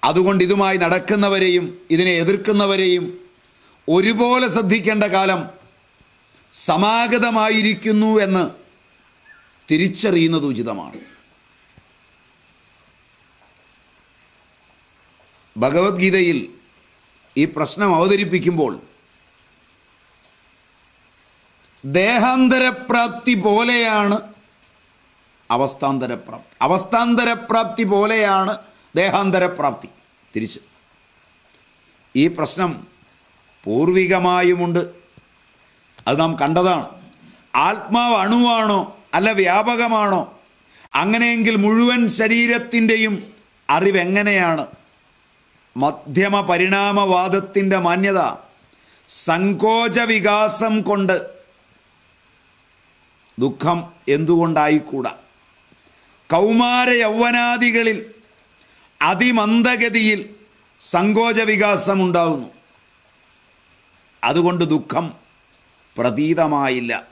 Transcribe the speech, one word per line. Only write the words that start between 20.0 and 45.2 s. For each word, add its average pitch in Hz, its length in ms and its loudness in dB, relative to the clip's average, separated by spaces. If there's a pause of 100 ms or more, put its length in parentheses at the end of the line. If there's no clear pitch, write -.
ദേഹാന്തരപ്രാപ്തി 247 1500 2 (120)
പോലെയാണ് 220 720 2 (1400)
അവസ്ഥാന്തരപ്രാപ്തി, 127 1000 -6 (120)
അവസ്ഥാന്തരപ്രാപ്തി 226 1160 0 (100)
പോലെയാണ് 202 600 2 (460)
ദേഹാന്തരപ്രാപ്തി. 185 880 -2 (460)
തിരിച്ച്. 107 260 -8 (1600)
ഈ - 20 6 (120)
പ്രശ്നം 165 340 -4 (920)
പൂർവികമായുമുണ്ട്, 180 1160 0 (1300)
അത് 139 140 0
നാം 165 100 0 (100)
കണ്ടതാണ്. 165 440 0 (840)
ആത്മാവ് 226 560 0
അണുവാണോ 226 560 2 (360)
അല്ല 196 120 2 (120)
വ്യാപകമാണോ? 214 800 0 (800)
അങ്ങനെയെങ്കിൽ 226 520 0 (100)
മുഴുവൻ 240 360 2 (180)
ശരീരത്തിൻ്റെയും 226 960 0 (640)
അറിവെങ്ങനെയാണ്? 185 880 0 (1160)